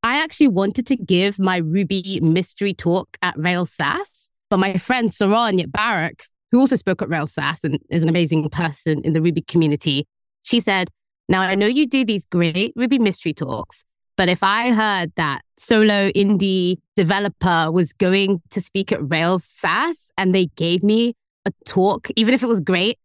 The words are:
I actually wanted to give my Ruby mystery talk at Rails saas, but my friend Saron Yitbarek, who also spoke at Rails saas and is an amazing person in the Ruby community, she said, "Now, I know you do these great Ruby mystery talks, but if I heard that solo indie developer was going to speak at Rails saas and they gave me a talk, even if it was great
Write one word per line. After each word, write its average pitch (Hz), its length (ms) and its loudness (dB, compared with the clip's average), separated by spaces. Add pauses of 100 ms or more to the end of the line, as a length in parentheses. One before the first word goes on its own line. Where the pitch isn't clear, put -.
I 254 200 0
actually 311 260 2
wanted 196 400 0
to 269 80 2
give 190 420 2
my 185 180 2
Ruby 185 640 -2
mystery 180 540 0
talk 175 480 -2
at 180 160 -2
Rails 175 340 -2
saas, - 580 -4 (200)
but 196 80 2
my 190 180 0
friend 240 320 0
Saron 208 500 2
Yitbarek, 175 680 -2 (280)
who 247 80 6
also 262 160 4
spoke - 240 -2
at - 80 -4
Rails 151 240 -4
saas 147 320 -6
and 147 140 -2 (100)
is 170 140 0
an 165 80 2
amazing 160 400 0
person 160 520 -4
in 160 120 0
the 160 80 2
Ruby 165 180 0
community, 147 680 0 (360)
she 240 180 0
said, 190 300 -2 (360)
"Now, 190 140 2
I 190 140 0
know 202 120 2
you 262 200 2
do 262 180 0
these 208 220 -4
great 175 500 -2
Ruby 247 220 0
mystery 185 340 -2
talks, - 540 -8 (300)
but 180 120 2
if 180 160 0
I 226 260 0
heard 208 460 0
that 147 260 -4 (140)
solo 208 540 4
indie 190 680 2 (180)
developer 175 800 0
was 170 200 0
going 190 580 2
to 196 100 -4
speak 196 320 -4
at - 80 -2 (100)
Rails 165 340 0
saas 233 720 -4
and 185 160 0
they 185 220 2
gave 170 300 -2
me 226 300 2 (300)
a 190 80 -4 (120)
talk, - 500 0
even 220 180 2
if 262 100 2
it 262 40 -2
was 226 140 2
great 185 440 0